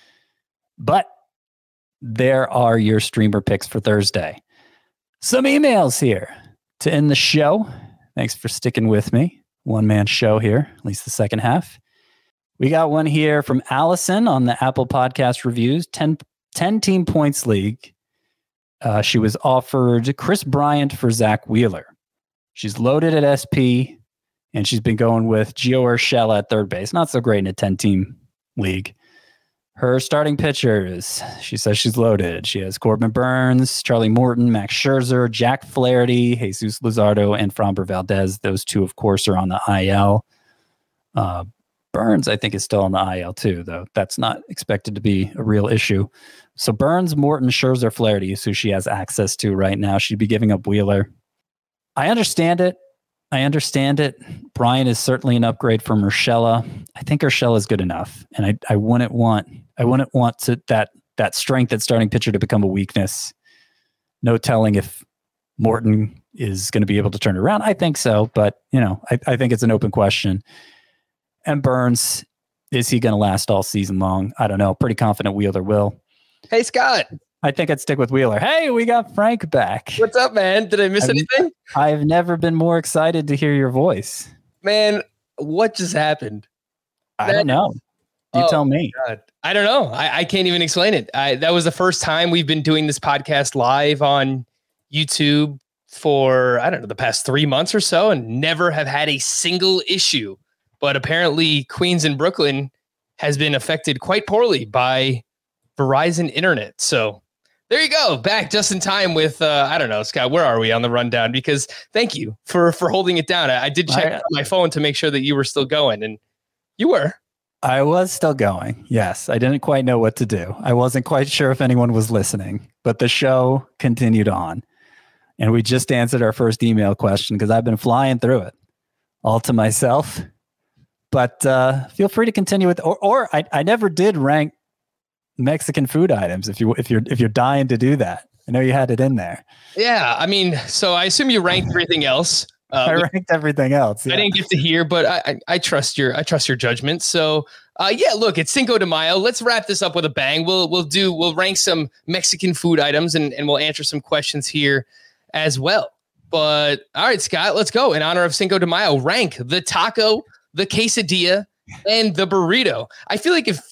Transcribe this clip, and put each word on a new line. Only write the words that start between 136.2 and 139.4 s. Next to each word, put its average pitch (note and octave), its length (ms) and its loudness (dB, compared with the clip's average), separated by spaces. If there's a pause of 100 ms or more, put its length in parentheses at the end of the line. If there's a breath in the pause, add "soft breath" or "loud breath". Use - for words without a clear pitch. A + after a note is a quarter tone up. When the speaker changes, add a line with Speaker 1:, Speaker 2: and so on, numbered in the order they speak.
Speaker 1:
If G2+ 120 -10
you, A2+ 140 2
if - 160 -6
you're, A2+ 160 2
if A#2 140 -4
you're A#2 80 4
dying C3 400 2
to A#2+ 100 0
do C3 180 2
that, F#2+ 320 -6 (200)
I B2 40 -4
know B2 80 2
you C3 120 2
had C3 180 2
it A#2 100 0
in C3 160 2
there. F2 280 -8 (320 loud breath)